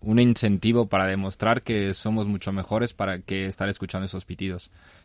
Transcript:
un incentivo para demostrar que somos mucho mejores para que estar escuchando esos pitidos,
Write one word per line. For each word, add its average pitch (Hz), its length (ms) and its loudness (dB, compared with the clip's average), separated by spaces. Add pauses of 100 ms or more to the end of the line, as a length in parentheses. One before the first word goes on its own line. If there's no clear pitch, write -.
un 110 140 4
incentivo 113 680 4
para 95 220 2
demostrar 98 540 0
que 101 300 0
somos 107 360 -2
mucho 101 240 -4
mejores 107 420 -2
para 95 240 -4
que 95 280 -6
estar 95 220 -4
escuchando 95 360 -6
esos 92 200 -8
pitidos, 92 460 -8 (340)